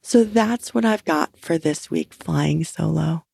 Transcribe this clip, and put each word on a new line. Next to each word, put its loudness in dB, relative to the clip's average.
So 4
that's 0
what 0
I've 0
got -2
for -2
this -4
week -4
flying -2
solo. -2